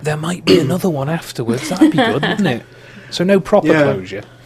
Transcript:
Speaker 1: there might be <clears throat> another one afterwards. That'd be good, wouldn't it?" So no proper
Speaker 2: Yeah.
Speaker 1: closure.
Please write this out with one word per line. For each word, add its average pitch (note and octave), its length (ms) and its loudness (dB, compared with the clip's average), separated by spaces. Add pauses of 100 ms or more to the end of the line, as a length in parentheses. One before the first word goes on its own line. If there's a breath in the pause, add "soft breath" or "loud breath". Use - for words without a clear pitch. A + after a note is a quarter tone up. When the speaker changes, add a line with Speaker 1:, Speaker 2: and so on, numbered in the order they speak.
Speaker 1:
there D3+ 140 -4
might E3 280 -8
be F#3 160 4
<clears throat> C3+ 80 0
another F3+ 220 -2
one C#3 180 -2
afterwards. C3+ 600 -4
That'd D4 200 4
be D4+ 80 0
good, A3+ 240 0
wouldn't G#3 240 0
it?" B2 160 -2 (480 loud breath)
So - 140 -2
no G3 160 4
proper G3 280 2
Speaker 2:
Yeah. D#3 140 4
Speaker 1:
closure. G2+ 400 -2 (220 loud breath)